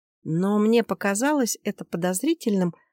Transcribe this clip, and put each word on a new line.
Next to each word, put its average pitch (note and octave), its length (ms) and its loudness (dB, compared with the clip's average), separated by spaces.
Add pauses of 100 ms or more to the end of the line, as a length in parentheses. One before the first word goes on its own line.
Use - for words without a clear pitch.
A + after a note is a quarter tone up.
(260)
но F#3 320 0
мне A3 260 4
показалось A3 800 0
это G3 220 -6
подозрительным F#3 880 -2 (200)